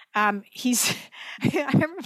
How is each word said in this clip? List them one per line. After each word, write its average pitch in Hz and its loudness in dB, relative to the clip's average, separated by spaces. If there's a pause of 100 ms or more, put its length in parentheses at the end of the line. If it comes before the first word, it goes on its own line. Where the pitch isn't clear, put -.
(140)
Um, 208 2
he's, - 0 (280)
<laughs> - -16
I 285 2
remember 320 2